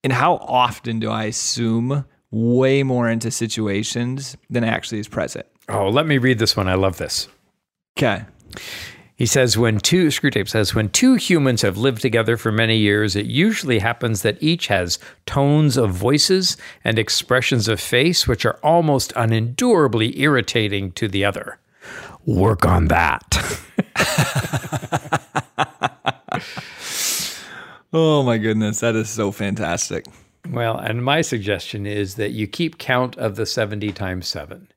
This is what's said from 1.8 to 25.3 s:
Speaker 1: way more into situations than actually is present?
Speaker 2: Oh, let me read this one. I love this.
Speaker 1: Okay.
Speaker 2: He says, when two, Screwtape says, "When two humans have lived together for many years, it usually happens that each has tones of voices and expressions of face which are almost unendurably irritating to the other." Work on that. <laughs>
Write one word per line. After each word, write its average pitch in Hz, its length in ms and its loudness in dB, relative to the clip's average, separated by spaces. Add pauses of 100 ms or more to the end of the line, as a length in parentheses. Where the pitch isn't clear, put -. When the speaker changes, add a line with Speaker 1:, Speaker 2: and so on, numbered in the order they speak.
Speaker 1:
way 127 520 2
more 123 260 0
into 113 200 -2
situations 117 1080 -4 (120)
than 120 140 0
actually 110 360 -2
is 104 100 -8
present? - 360 -6 (220)
Speaker 2:
Oh, 101 220 -2
let 135 160 2
me 151 120 2
read 123 220 2
this 110 160 2
one. 95 140 0
I 92 60 2
love 95 220 0
this. - 300 -6 (720)
Speaker 1:
Okay. 107 260 0 (920)
Speaker 2:
He 131 80 2
says, 120 320 2
when 110 220 2
two, 175 280 4
Screwtape 131 400 0
says, 107 260 0
"When 110 160 2
two 254 260 4
humans 143 480 2
have 98 140 2
lived 117 240 0
together 113 360 2
for 113 160 -2
many 113 240 2
years, 104 400 2
it 104 80 -2
usually 139 540 2
happens 113 420 -2
that 107 200 0
each 165 260 0
has 92 300 0 (280)
tones 143 500 2
of 113 160 2
voices 147 640 2 (300)
and 113 120 2
expressions 120 720 0
of 110 140 0
face 151 460 2
which 120 180 0
are - 180 0
almost 151 520 2
unendurably 117 1040 2
irritating 107 720 0
to 113 160 -4
the 98 160 0
other." 101 320 -4 (680)
Work 101 400 2
on 87 240 4
that. 85 360 2 (720)
<laughs> - 60 0 (4000)